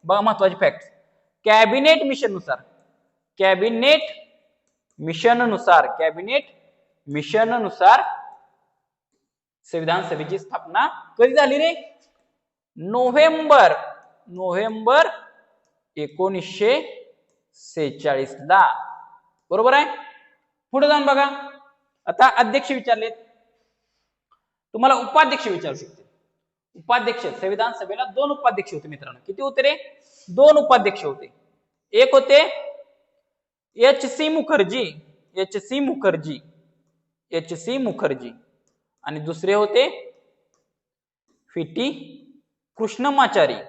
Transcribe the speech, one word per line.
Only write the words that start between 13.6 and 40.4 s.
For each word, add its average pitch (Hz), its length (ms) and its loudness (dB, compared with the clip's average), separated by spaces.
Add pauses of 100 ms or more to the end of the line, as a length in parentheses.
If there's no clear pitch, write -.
नोव्हेंबर 220 800 0 (880)
एकोणीसशे 190 1080 -4 (500)
सेहेचाळीस 139 840 -6
ला. - 480 2 (640)
बरोबर 226 220 2
आहे? 285 120 4 (840)
पुढे 277 180 2
जाऊन 294 180 2
बघा, 277 180 2 (840)
आता 254 200 4
अध्यक्ष 254 460 0
विचारलेत, 226 400 -4 (1600)
तुम्हाला 254 220 2
उपाध्यक्ष 247 540 0
विचारू 156 260 -6
शकते. - 280 -20 (720)
उपाध्यक्ष, 226 520 -4
संविधान 208 460 -6
सभेला 214 320 -10
दोन 277 260 -4
उपाध्यक्ष 233 440 -4
होते 151 140 -14
मित्रांनो. 131 380 -20
किती 196 160 -12
होते 269 200 -4
रे? - 380 -4 (280)
दोन 285 280 6
उपाध्यक्ष 208 480 2
होते. 139 220 -10 (680)
एक 254 220 4
होते 269 240 6 (1400)
एचसी 269 520 2
मुखर्जी, 254 640 -2 (440)
एचसी 196 440 -6
मुखर्जी, 180 580 -4 (920)
एचसी 170 480 -8
मुखर्जी 147 520 -6 (720)
आणि 151 180 -12
दुसरे 165 340 -4
होते 208 340 0 (1700)